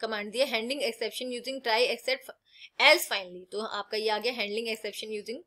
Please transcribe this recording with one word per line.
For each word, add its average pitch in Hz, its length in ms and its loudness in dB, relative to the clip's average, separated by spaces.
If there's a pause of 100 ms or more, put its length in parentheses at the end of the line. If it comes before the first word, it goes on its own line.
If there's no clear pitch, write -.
कमांड 214 320 -4
दिया 254 140 2
handling 240 320 -2
exception 226 440 -2
using 254 440 -6
try 226 220 4
except 247 460 -4 (460)
else 302 220 10
finally, 185 500 -6
तो 208 100 -4
आपका 208 340 -4
ये 220 120 0
आ 214 100 2
गया 233 140 0
handling 220 320 -2
exception 220 560 -6
using, 226 160 -8 (100)